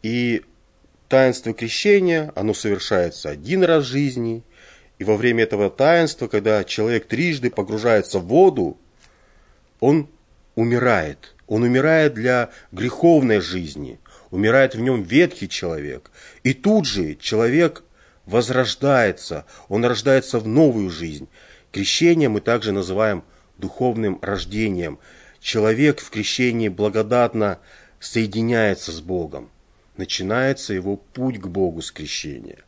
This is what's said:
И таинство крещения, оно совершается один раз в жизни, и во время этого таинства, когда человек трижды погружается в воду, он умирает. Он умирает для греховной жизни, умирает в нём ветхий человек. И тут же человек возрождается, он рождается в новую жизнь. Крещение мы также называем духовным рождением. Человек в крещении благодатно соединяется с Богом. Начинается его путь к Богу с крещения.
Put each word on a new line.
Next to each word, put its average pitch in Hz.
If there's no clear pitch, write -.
И 120
таинство 127
крещения, 165
оно 104
совершается 90
один 104
раз 160
в 123
жизни, 123
и 98
во 104
время 117
этого 104
таинства, 151
когда 107
человек 110
трижды 135
погружается 107
в 87
воду, 135
он 143
умирает. 117
Он 110
умирает 147
для 120
греховной 113
жизни, 76
умирает 113
в 113
нём 123
ветхий 104
человек. 73
И 123
тут 202
же 82
человек 127
возрождается, 120
он 110
рождается 123
в 110
новую 113
жизнь. 80
Крещение 156
мы 104
также 113
называем 95
духовным 110
рождением. 95
Человек 113
в -
крещении 113
благодатно 104
соединяется 110
с 80
Богом. 80
Начинается 113
его 98
путь 127
к 92
Богу 87
с -
крещения. 73